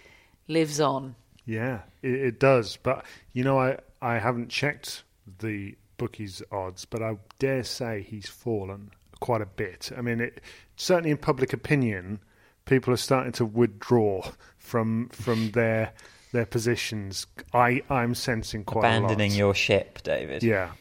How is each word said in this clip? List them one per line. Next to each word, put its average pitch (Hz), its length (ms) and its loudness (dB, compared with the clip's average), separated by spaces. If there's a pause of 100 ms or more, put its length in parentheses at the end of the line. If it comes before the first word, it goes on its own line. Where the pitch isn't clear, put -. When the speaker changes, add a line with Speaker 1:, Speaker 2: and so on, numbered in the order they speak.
(500)
Speaker 1:
lives 156 320 2
on. 135 340 0 (300)
Speaker 2:
Yeah, 113 380 -4 (180)
it, 131 120 0
it 127 280 -2
does. 131 340 6
But, - 300 -2 (260)
you 127 140 0
know, 135 120 4
I, 131 200 2 (240)
I 117 180 0
haven't 120 300 -2
checked - 540 -4 (360)
the 104 380 -8 (200)
bookies' 107 440 -8 (100)
odds, 92 320 -8
but - 180 -8
I 110 160 -4 (220)
dare 135 240 0
say 110 460 -6
he's 107 180 -12
fallen 101 640 -6 (300)
quite 113 200 0
a 104 40 -4
bit. 98 520 -8
I 127 40 -8
mean, 117 180 0
it, 120 220 -4 (340)
certainly 170 360 2
in 143 60 2
public 131 360 0
opinion, 107 680 0 (460)
people 127 280 4
are 117 40 2
starting 131 360 2
to 120 120 0
withdraw 107 760 2 (360)
from, 113 560 -2
from 113 380 0
<laughs> - 20 -14
their, 110 400 2 (400)
their 120 120 2
positions. 107 800 -2 (280)
I, 123 360 4
I'm 120 260 0
sensing 110 500 -4
quite 113 180 -2
a 120 60 6
lot. 113 80 4
Speaker 3:
Abandoning 104 340 2
your 101 240 4
ship, - 480 0
David. 78 400 -4
Speaker 2:
Yeah. 95 380 0